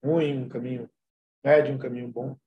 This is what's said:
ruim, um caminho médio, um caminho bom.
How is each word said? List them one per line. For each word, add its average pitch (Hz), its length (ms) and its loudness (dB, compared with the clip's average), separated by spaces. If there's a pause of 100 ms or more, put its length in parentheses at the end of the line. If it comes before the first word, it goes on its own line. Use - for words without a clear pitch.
ruim, 151 320 2
um 127 120 -6
caminho 123 380 -8 (560)
médio, 147 300 6
um 135 60 -4
caminho 123 280 -6
bom. 123 400 -8